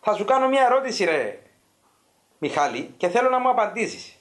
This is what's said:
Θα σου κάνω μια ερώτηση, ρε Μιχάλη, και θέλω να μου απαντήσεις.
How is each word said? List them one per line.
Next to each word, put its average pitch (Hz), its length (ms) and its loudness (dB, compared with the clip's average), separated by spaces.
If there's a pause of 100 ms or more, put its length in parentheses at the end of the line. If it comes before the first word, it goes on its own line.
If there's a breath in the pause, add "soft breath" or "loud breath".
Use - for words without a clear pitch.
Θα 214 140 0
σου 214 100 -4
κάνω 262 240 2
μια 269 140 2
ερώτηση, 247 420 2
ρε 139 340 -2 (1000)
Μιχάλη, 147 580 -4
και 180 120 -2
θέλω 247 200 2
να 254 100 2
μου 254 100 0
απαντήσεις. 214 720 -2